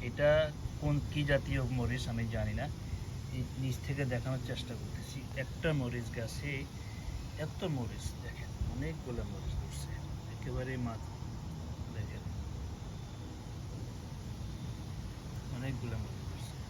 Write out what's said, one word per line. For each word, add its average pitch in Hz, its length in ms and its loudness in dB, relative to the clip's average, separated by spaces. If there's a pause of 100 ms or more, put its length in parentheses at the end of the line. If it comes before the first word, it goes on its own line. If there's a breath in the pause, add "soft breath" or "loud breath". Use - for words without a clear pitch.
এটা 147 220 8 (500)
কোন, 147 140 6 (180)
কি 143 120 4
জাতীয় 139 360 6 (180)
মরিচ 120 300 4
আমি 117 160 2 (120)
জানি 107 240 4
না। 139 60 2 (680 loud breath)
এই 127 100 0 (180)
নিচ 131 160 2 (100)
থেকে 139 180 2
দেখানোর 127 420 2
চেষ্টা 120 340 -2
করতেছি। - 380 -4 (240)
একটা - 300 0
মরিচ 120 440 2
গাছে 127 480 -2 (760 loud breath)
এত - 260 -2
মরিচ 131 420 0 (180)
দেখেন, - 260 -4 (220)
অনেকগুলো 135 500 0 (100)
মরিচ - 280 -2
ধরছে, - 320 -4 (400)
একেবারে 127 440 0
মাছ 117 260 0 (920)
দেখেন, - 260 -2 (3250)
অনেকগুলো 123 420 0
মরিচ - 320 -2
ধরছে। - 260 -4 (120)